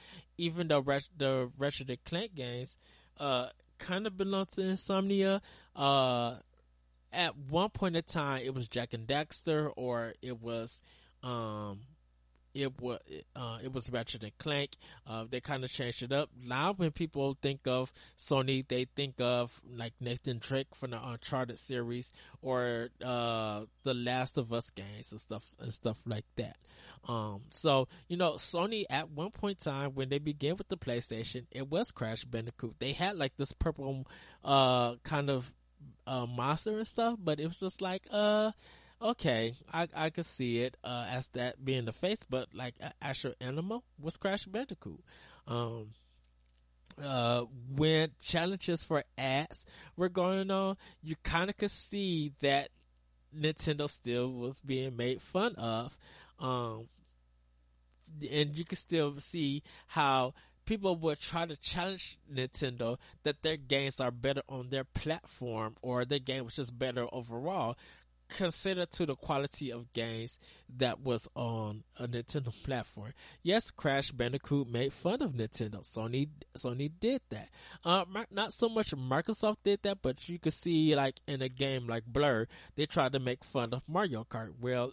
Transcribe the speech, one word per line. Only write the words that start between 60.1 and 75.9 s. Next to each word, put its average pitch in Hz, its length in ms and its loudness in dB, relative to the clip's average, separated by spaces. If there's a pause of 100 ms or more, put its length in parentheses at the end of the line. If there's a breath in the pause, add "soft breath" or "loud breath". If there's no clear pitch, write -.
people 196 300 2
would 160 240 0
try - 260 -2
to 156 120 -6
challenge - 640 -4 (120)
Nintendo 127 640 -2 (280 loud breath)
that 147 180 -2
their 156 140 0
games 139 420 0
are 123 140 0
better 135 360 0
on 127 220 -6
their 135 140 0
platform 117 1000 -4
or 123 220 2
their 139 160 0
game 131 240 -2
was 113 100 -10
just 123 240 -6
better 123 340 0
overall, 123 640 -2 (520 loud breath)
considered 180 640 0
to 175 120 0
the 139 120 0
quality 139 560 -2
of 117 200 -10
games 113 460 -4 (380 loud breath)
that 123 240 2
was 123 340 0
on 113 480 -2 (160)
a 123 80 -4
Nintendo 120 460 -4 (100)
platform. 117 500 -6 (300 loud breath)
Yes, 185 300 2
Crash 139 400 2
Bandicoot 131 560 0
made 120 240 0
fun 220 280 0
of 214 120 0
Nintendo. 110 520 -2
Sony, 123 440 -2 (280)